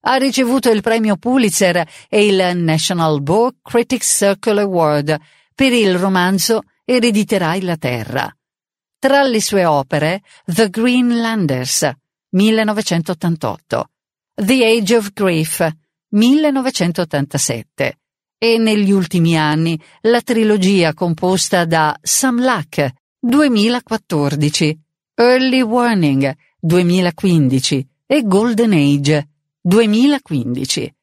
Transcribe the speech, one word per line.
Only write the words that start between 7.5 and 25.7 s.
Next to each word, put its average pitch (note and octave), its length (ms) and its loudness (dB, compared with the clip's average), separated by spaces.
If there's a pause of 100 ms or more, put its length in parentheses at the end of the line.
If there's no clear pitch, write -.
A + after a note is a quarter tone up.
la F3 140 -4
Terra. B2 560 -6 (640)
Tra C#4 280 2
le A3+ 180 0
sue G3 220 0
opere, D3+ 580 -2 (220)
The F#3+ 260 0
Greenlanders, A3+ 1200 -2 (380)
millenovecentottantotto, F#3 1600 -2 (440)
The A#3 300 0
Age A3+ 320 2
of G3+ 160 -2
Grief, E3 560 -2 (420)
millenovecentottantasette, F3+ 1900 -2 (440)
e A3+ 140 2
negli G#3+ 340 2
ultimi E3+ 460 2
anni D#3 420 0 (240)
la A#3 200 0
trilogia G3+ 720 0
composta F3+ 720 -2
da D#3+ 340 0
Sam B3 400 -2
Lack, E3 500 -2 (280)
duemilaquattordici, G#3 1600 0 (340)
Early B3+ 460 2
Warning, F#3+ 720 0 (240)